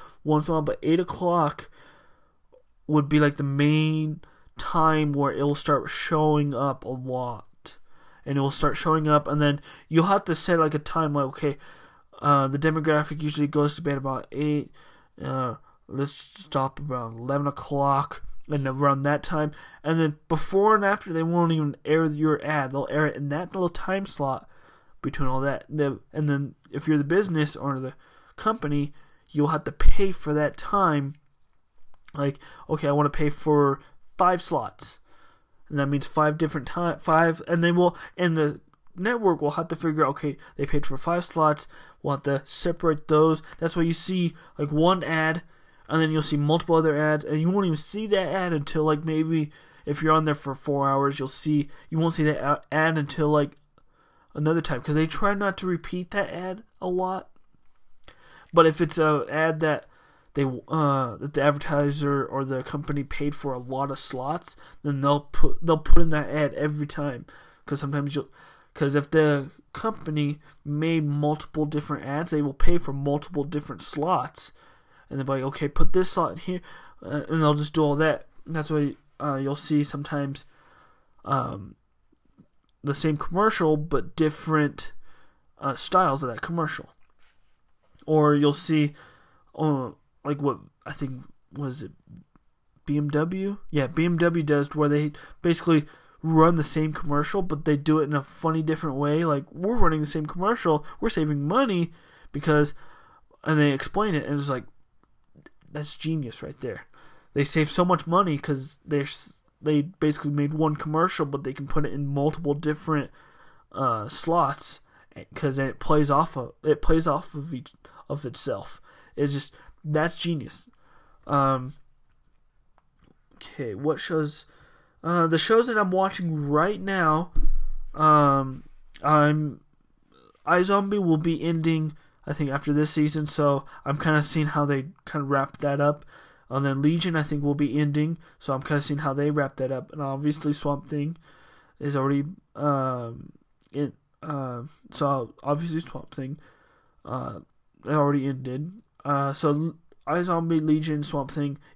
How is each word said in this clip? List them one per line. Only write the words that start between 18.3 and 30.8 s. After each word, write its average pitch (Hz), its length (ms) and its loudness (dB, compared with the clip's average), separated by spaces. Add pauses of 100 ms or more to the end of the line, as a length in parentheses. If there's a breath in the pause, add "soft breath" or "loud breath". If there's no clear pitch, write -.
and 143 180 -2
around 139 360 0
that 147 200 0
time. 151 300 -2 (320 loud breath)
And 165 160 0
then 151 160 0 (100)
before 196 480 2
and 202 120 2
after, 196 260 -2
they 160 100 -2
won't 170 300 2
even 151 320 0
air 160 220 2
your 151 360 0
ad. 143 300 -2
They'll 139 180 -4
air 151 160 0
it - 100 -4
in 143 120 -6
that 165 260 -6
little 185 140 0
time 196 380 -4
slot 135 420 -6 (540 soft breath)
between 139 260 0
all 131 140 0
that. 139 260 -4
The, 143 320 -2 (140)
and 151 160 -2
then 139 240 -4 (160)
if 151 180 -8
you're 156 80 4
the 143 80 2
business 160 520 0
or 135 220 -6
the 131 140 -10 (440 soft breath)
company, 147 580 -4 (360 soft breath)
you'll 147 180 0
have 151 160 -2
to 143 80 -6
pay - 400 10
for 151 200 -4
that 151 240 0
time. 151 580 0 (1000)